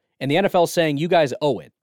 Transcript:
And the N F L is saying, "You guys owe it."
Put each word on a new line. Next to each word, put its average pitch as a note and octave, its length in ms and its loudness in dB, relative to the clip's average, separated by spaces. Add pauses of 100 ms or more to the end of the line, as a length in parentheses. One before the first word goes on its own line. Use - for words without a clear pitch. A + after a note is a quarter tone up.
(220)
And C3 100 -4
the D3 60 0
N G3 80 2
F G3 100 -2
L F3 100 4
is D#3+ 80 -2
saying, D#3 240 0
"You D#3 100 -4
guys D#3+ 340 2
owe C3 200 -2
it." - 120 -20 (100)